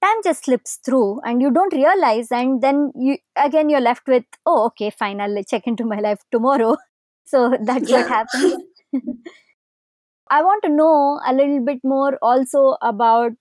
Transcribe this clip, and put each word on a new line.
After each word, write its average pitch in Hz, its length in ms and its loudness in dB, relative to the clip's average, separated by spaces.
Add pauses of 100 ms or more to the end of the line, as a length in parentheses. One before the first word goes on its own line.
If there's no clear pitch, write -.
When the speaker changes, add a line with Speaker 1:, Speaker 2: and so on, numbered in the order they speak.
Speaker 1:
time 415 200 2
just 330 220 -4
slips - 380 -4
through 233 400 -2
and 240 200 -2
you 277 80 2
don't 359 220 0
realize. 269 580 0
And 247 300 -2
then 277 340 0
you, 262 220 -2 (180)
again, 302 340 0
you're 285 120 2
left 240 260 -2
with, 254 180 2 (220)
"Oh, 277 200 2
okay, 214 220 -6
fine, 202 320 -8
I'll 202 220 -6
check - 240 -6
into 233 180 -4
my 214 140 -6
life 208 320 -4
tomorrow." 240 500 0
<laughs> - 60 -20 (420)
So 247 320 2
that's 240 300 -2
what 247 160 2
Speaker 2:
Yeah. - 0 -
Speaker 1:
happens. 254 480 -2 (380)
<laughs> 262 100 -4 (1300)
I 294 140 2
want 403 200 2
to 370 60 0
know 294 560 2
a 262 80 0
little 277 300 2
bit 262 200 -4
more 269 380 0
also 262 600 2
about, 233 600 2